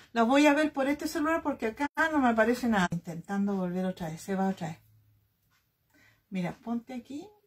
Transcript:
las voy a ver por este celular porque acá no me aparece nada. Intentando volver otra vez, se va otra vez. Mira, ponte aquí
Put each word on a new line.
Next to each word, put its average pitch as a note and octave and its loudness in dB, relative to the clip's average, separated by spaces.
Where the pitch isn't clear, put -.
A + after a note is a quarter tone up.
las A#3 2
voy C#4 6
a C#4+ 8
ver D4+ 2
por C4+ 0
este C#4+ -2
celular D#4+ -2
porque C4+ -4
acá C#4+ -4
no D4+ 2
me B3+ 4
aparece A#3 2
nada. G3 2
Intentando G3 -4
volver F#3 -2
otra F#3 -6
vez, D#3+ -10
se G3 -6
va F#3+ 0
otra F#3 -6
vez. D#3+ -12
Mira, F3+ -4
ponte A#3 -6
aquí C4+ -12